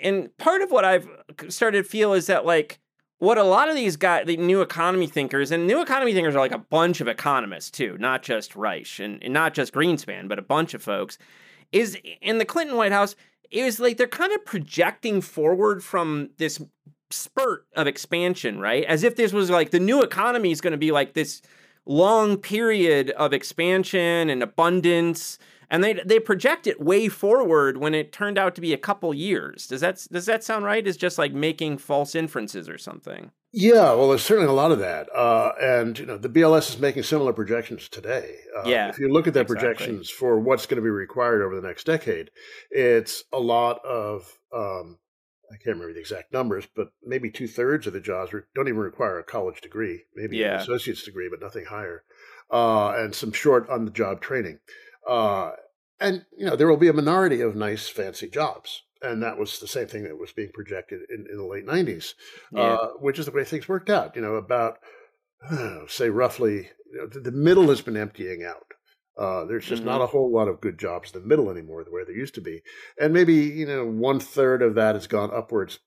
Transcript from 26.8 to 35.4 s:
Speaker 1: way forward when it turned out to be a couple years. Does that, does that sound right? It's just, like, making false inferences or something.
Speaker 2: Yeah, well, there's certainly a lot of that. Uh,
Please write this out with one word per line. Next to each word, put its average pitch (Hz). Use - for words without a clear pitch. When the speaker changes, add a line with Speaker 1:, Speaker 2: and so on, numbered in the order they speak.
Speaker 1:
way 196
forward 165
when 151
it 151
turned 202
out 185
to 175
be 170
a 135
couple 190
years. 143
Does 131
that, 185
does 175
that 226
sound 214
right? 208
It's 180
just, 180
like, 143
making 156
false 143
inferences 110
or 80
something. -
Speaker 2:
Yeah, 208
well, 131
there's 135
certainly 196
a 135
lot 147
of 131
that. 85
Uh, 113